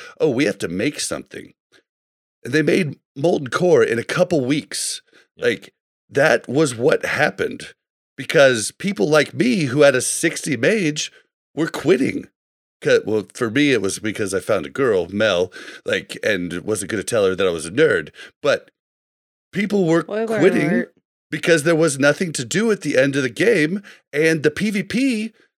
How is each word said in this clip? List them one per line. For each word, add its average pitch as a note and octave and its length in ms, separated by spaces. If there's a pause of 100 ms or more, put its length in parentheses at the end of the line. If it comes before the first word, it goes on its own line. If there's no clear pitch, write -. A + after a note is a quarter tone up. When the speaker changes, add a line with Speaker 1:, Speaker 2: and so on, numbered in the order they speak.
(180)
Speaker 1:
"Oh, D#3+ 120
we C3 160
have G2+ 120
to G2+ 100
make G#2+ 300
something." - 540 (920)
And B2 80
they D#3 100
made D3+ 360 (160)
Molten D#3+ 360
Core D#3+ 340
in A2+ 160
a A2 40
couple - 400
weeks. - 560 (360)
Speaker 2:
Yep. F2+ 100
Speaker 1:
Like, - 280 (360)
that C3+ 380
was C#3 260
what B2 300
happened. - 680 (420)
Because C3 560
people G3+ 360
like D3 240
me F#3+ 340
who C3+ 160
had C#3 120
a B2 60
sixty - 560
mage D3+ 560 (420)
were D#3+ 140
quitting. - 580 (560)
'Cause, B2+ 240
well, G#2 260
for A#2+ 180
me, C#3+ 220
it A#2 80
was F#2+ 200
because G2+ 340
I F#2+ 60
found F2+ 260
a C#2 40
girl, G2 380
Mel, F#2+ 440 (340)
like, - 360
and F2 400
wasn't G#2 280
gonna G#2 140
tell G#2+ 200
her F#2+ 100
that F#2+ 120
I F#2 40
was E2 140
a E2 60
nerd. G#2+ 400 (320)
But - 280 (840)
people G3+ 340
were E3 160
Speaker 3:
Spoiler A3 360
Speaker 1:
quitting F3+ 300
Speaker 3:
alert. A3 260 (360)
Speaker 1:
because D#3 320
there E3 140
was D3+ 220
nothing D3 340
to C3+ 120
do G3 260
at G3+ 120
the - 160
end C3+ 180
of C#3+ 60
the B2+ 80
game, F3 520 (300)
and D#3 300
the D#3 80
P G#3 200
V G3 120
P A3+ 500 (280)